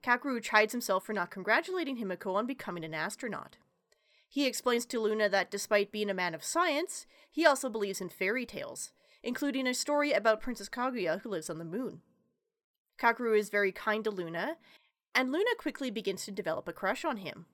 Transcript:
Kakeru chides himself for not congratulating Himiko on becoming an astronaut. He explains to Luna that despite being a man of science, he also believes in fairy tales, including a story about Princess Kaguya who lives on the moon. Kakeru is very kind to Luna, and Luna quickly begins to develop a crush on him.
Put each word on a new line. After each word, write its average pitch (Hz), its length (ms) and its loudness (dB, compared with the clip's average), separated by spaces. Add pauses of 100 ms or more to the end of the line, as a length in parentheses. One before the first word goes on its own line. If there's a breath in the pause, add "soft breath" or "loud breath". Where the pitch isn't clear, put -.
Kakeru 254 380 2
chides 214 300 4
himself 208 340 0
for 220 80 -6
not 180 180 -2
congratulating 269 680 0
Himiko 185 380 -4
on 220 100 2
becoming 196 400 -6
an 160 80 -8
astronaut. 185 640 -6 (720 soft breath)
He 277 160 0
explains 240 400 2
to - 140 -4
Luna 214 300 2
that 185 220 2
despite 202 400 2
being 208 180 -2
a 196 40 -2
man 180 220 -2
of 160 80 -12
science, 330 640 0 (260 soft breath)
he 330 140 2
also 269 240 6
believes 208 300 -2
in 185 100 -6
fairy 220 360 0
tales, - 460 -10 (320 soft breath)
including 262 440 -2
a 254 60 2
story 294 380 2
about 220 300 4
Princess 226 280 -8
Kaguya 220 520 -2
who 233 80 -10
lives 175 200 -4
on 160 80 -6
the 165 80 -8
moon. 185 360 -6 (1000)
Kakeru 233 360 4
is 208 120 2
very 202 220 4
kind 214 320 -2
to 214 80 0
Luna, 185 460 -4 (580 soft breath)
and 254 160 2
Luna 427 260 2
quickly 269 320 -6
begins 196 360 -4
to 214 60 -10
develop 185 360 -4
a 165 60 -8
crush 202 300 -2
on 285 140 -2
him. 175 360 -10